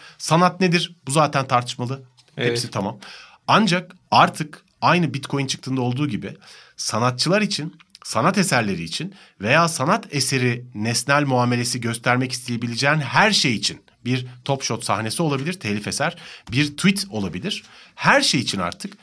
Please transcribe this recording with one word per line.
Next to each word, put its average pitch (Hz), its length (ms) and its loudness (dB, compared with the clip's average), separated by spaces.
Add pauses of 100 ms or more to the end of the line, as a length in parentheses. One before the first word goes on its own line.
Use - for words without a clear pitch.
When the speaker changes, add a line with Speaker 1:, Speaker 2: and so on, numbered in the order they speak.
(180)
Speaker 1:
Sanat 175 440 2
nedir? 175 340 2 (120)
Bu 135 40 -4
zaten 143 360 2
tartışmalı. 123 560 -2 (340)
Speaker 2:
Evet. 120 120 0
Speaker 1:
Hepsi 120 220 -4
tamam. 107 260 -4 (500)
Ancak 180 480 2 (160)
artık 156 520 2 (180)
aynı 151 320 2
Bitcoin 139 340 -4
çıktığında 131 340 -4
olduğu 123 260 -2
gibi 104 260 -8 (440)
sanatçılar 127 640 0
için, 196 340 -4 (280)
sanat 165 340 0
eserleri 110 460 0
için 151 320 -8 (260)
veya 147 260 4
sanat 165 480 -2
eseri 123 500 0 (100)
nesnel 117 500 0
muamelesi 123 560 0
göstermek 123 500 0
isteyebileceğin 123 680 -2
her 156 320 4
şey 131 240 2
için - 260 -6 (240)
bir 127 200 -2 (200)
Top 139 180 -2
Shot 110 200 -6
sahnesi 110 400 -2
olabilir, 143 300 -2
telif 107 340 -4
eser, 147 280 -2 (360)
bir 147 260 0
tweet 196 320 2
olabilir. 92 540 -6 (320)
Her 254 260 4
şey 147 200 2
için 98 180 -4
artık 87 440 -6